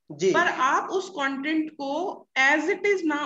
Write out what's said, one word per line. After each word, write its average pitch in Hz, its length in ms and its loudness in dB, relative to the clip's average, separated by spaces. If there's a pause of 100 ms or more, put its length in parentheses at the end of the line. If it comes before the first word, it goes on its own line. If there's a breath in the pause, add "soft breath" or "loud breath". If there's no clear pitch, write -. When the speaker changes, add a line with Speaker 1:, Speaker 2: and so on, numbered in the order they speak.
(120)
Speaker 1:
जी। 160 200 2
Speaker 2:
पर 339 160 4
आप 294 420 0
उस 370 200 -4
content 285 600 -4
को 294 560 -6 (100)
as 285 240 4
it 392 240 -2
is 392 180 2
ना 294 220 0